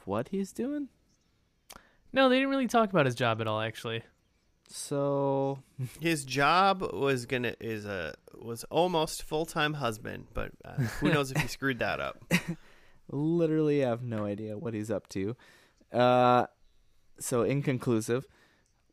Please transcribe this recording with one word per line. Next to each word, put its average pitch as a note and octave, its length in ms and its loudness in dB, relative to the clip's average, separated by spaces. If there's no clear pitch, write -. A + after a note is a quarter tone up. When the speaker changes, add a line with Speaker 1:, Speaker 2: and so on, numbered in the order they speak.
Speaker 1:
what G#2 220 -2
he's G3 240 -6
doing. C#4+ 360 -6
Speaker 2:
No, C4 160 4
they B3+ 80 6
didn't C4+ 140 2
really C4+ 160 0
talk A3 240 2
about E3 160 4
his B2+ 80 0
job A2+ 260 0
at A2 60 -2
all, G#2+ 140 -2
actually. A2+ 420 -6
Speaker 1:
So C#3 880 -2
Speaker 3:
His D#3 240 0
job E3+ 580 4
was B2+ 320 2
gonna, B2 340 -2
is A2 240 -6
a, F#2 300 -6
was - 240 -10
almost D#3+ 600 0
full-time D#3 500 -2
husband, A2+ 580 -4
but, G#2+ 200 -6
uh, - 100 -14
who D3+ 120 4
knows C#3+ 200 2
if C#3 100 0
he B2+ 60 -2
Speaker 1:
<laughs> - 0 -
Speaker 3:
screwed C3 320 -2
that F2+ 200 0
up. C2+ 220 -6
Speaker 1:
Literally D#3 680 2
have A#2+ 220 0
no A2+ 220 -4
idea G#2+ 320 -6
what A2+ 160 -6
he's G#2+ 180 -4
up G2 200 -4
to. G#2 260 -4
Uh, B2 540 6
so A#2+ 240 0
inconclusive. B2 840 0